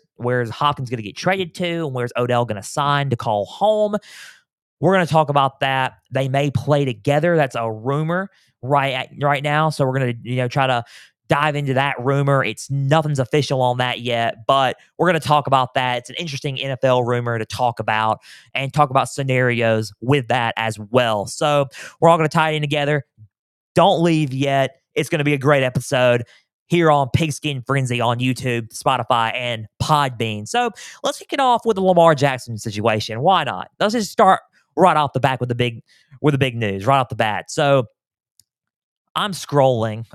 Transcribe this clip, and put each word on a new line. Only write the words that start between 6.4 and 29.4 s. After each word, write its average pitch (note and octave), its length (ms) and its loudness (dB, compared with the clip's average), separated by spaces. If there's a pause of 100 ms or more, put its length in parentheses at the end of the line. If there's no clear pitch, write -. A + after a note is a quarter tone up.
play C#3+ 340 0
together. D3 520 0
That's C#3+ 180 0
a A#2 160 -2
rumor D3+ 580 -4 (320)
right C3+ 320 0
at, B2+ 160 -6 (140)
right C#3+ 200 0
now. D3+ 280 0
So C#3+ 160 -2
we're C3 120 -2
gonna, B2 240 -2
you B2 140 -6
know, B2+ 120 -2
try C3+ 180 0
to B2 180 0 (440)
dive D3 260 2
into C#3+ 200 -2
that C3+ 300 0
rumor. C#3 400 2
It's, A2 260 -8
nothing's C#3+ 500 0
official C3 420 0
on B2 160 0
that B2 220 -2
yet, A#2 460 -4
but C3+ 300 2 (220)
we're E3 80 0
gonna E3+ 140 2
talk D3 260 2
about C3 280 2
that. B2+ 240 -2
It's A#2+ 120 -12
an B2+ 60 -16
interesting C#3+ 440 -8
N C3+ 120 -6
F B2+ 120 -4
L B2+ 180 4
rumor A#2+ 360 -2
to A2 80 -6
talk B2 340 -4
about A2 400 0 (320)
and C3+ 180 -6
talk D3 200 2
about B2+ 180 0
scenarios A#2+ 920 0
with B2+ 260 0
that A#2+ 300 0
as A2 200 -4
well. A2 460 0
So D3 440 0 (320)
we're E3 100 6
all E3+ 80 6
gonna D#3 100 2
tie D#3+ 220 0
it D#3 60 -2
in D3+ 60 -4
together. D3 440 -2 (680)
Don't E3+ 280 4
leave D#3 320 2
yet. C#3 480 -2 (120)
It's D#3 140 -2
gonna D3+ 160 -2
be D3 100 0
a C#3+ 40 0
great C#3 240 2
episode B2 640 0 (440)
here E3+ 200 4
on C#3+ 240 4
Pigskin D3 540 -2
Frenzy C3 340 0
on A#2+ 200 0
YouTube, B2 480 -2
Spotify, A#2+ 640 0
and A#2+ 320 -8 (160)